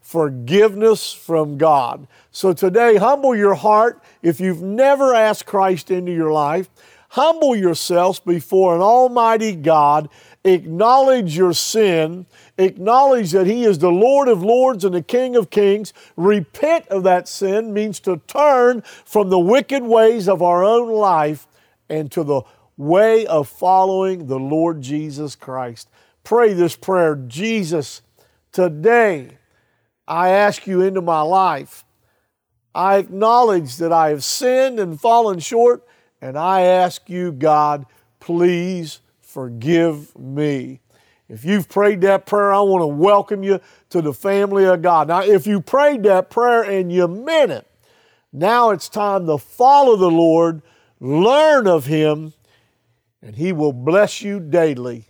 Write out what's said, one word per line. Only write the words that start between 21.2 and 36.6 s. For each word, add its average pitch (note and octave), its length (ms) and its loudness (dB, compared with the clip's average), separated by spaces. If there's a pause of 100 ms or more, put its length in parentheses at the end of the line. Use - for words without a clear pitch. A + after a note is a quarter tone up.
and D3+ 220 -6
to E3+ 120 -4
the C#3+ 180 -2 (360)
way G#3 480 2
of D3+ 220 -2
following F#3+ 800 -2
the C3 100 -4
Lord D#3 420 -4
Jesus D3 560 -10
Christ. B2+ 540 -14 (340)
Pray A3 300 2
this F3 200 0
prayer. F3 400 -2
"Jesus, D#3 840 -6 (500)
today F3+ 840 0 (720)
I F3 220 0
ask G3+ 360 0
you F#3+ 140 -2
into F#3+ 220 -2
my E3+ 180 -2
life. E3 640 -2 (880)
I F#3+ 220 0
acknowledge G3 800 0
that E3 160 -2
I D#3+ 160 2
have D3 160 -4
sinned B3+ 560 -2
and E3 180 -8
fallen A3+ 400 0
short, A#3+ 460 0 (380)
and C3 160 -12
I F#3 240 0